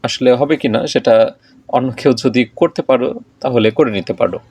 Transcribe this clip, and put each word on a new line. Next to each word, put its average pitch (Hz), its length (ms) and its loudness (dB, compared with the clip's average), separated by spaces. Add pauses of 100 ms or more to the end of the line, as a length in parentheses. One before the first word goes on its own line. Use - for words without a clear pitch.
আসলে 127 300 0
হবে 143 240 0
কি 139 120 -4
না, 107 180 -2
সেটা 117 260 2 (560)
অন্য 127 280 0
কেউ 139 160 2
যদি 120 280 0 (140)
করতে - 260 0
পারো, 131 260 0 (320)
তাহলে 120 320 0
করে 123 200 0
নিতে 98 220 -6
পারো। - 240 -2 (140)